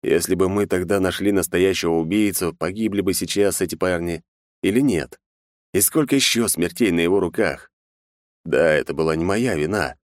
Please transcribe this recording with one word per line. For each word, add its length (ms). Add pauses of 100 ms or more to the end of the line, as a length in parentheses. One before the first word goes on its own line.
Если 300
бы 160
мы 160
тогда 340
нашли 320
настоящего 600
убийцу, 640
погибли 460
бы 140
сейчас 480
эти 120
парни 480 (400)
или 180
нет? 380 (540)
И 80
сколько 340
ещё 320
смертей 440
на 100
его 200
руках? 500 (760)
Да, 240
это 240
была 240
не 80
моя 300
вина. 420 (120)